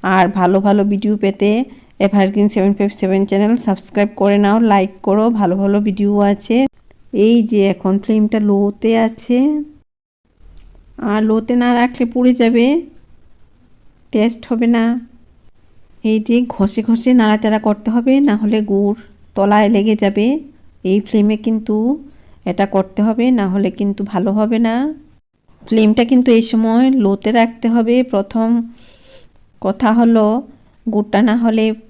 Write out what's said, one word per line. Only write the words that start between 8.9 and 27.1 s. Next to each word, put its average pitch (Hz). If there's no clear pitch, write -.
আছে, 226
আর 214
লোতে 220
না 240
রাখলে 247
পুড়ে 247
যাবে, 233
টেস্ট 226
হবে 233
না। 233
এই 220
যে 226
ঘষে 208
ঘষে 233
নাড়াচাড়া 214
করতে 214
হবে, 240
না 285
হলে 214
গুড় 202
তলায় 202
লেগে 220
যাবে। 202
এই 190
ফ্লেমে 214
কিন্তু 214
এটা 190
করতে 190
হবে, 226
না 226
হলে 196
কিন্তু 202
ভালো 202
হবে 220
না। 226
ফ্লেমটা 220
কিন্তু 254
এই 226
সময় 226
লোতে 208